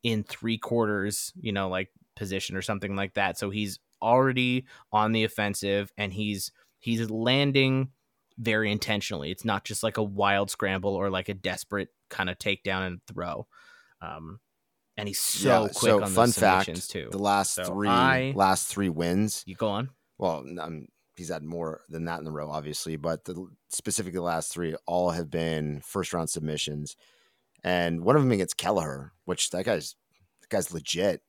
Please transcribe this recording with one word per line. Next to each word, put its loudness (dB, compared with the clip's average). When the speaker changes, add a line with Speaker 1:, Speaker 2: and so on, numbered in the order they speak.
Speaker 1:
in 2
three -4
quarters, 0
you -4
know, 0
like, -2
position -4
or -2
something -4
like -4
that. 0
So -2
he's -4
already 4
on 4
the 4
offensive, 0
and -4
he's, -4
he's -2
landing 2
very 2
intentionally. -2
It's -8
not 0
just, -6
like, 0
a 0
wild 2
scramble 0
or, 0
like, -2
a -2
desperate -4
kind -4
of -6
takedown -2
and -6
throw. -8
Um, -10
and -6
he's -4
so 4
Speaker 2:
Yeah, 0
Speaker 1:
quick -8
Speaker 2:
so 6
Speaker 1:
on -2
Speaker 2:
fun 8
Speaker 1:
the 2
Speaker 2:
fact, 6
Speaker 1:
submissions, -8
too. -8
Speaker 2:
the -6
last 2
Speaker 1:
So -4
Speaker 2:
three, -2
Speaker 1:
I 4
Speaker 2:
last 4
three 0
wins. 0
Speaker 1:
You -12
go -2
on. -4
Speaker 2:
Well, 0
n-, -10
um, -10
he's -12
had -6
more -6
than -6
that -4
in -10
the -8
row, -6
obviously, -6
but -4
the, -10
specifically -4
the -2
last -2
three -4
all 2
have -2
been -2
first -4
round -2
submissions, -6
and 2
one 6
of 6
them 6
against 2
Kelleher, -2
which -2
that -4
guy's, -2
that -20
guy's -2
legit. 0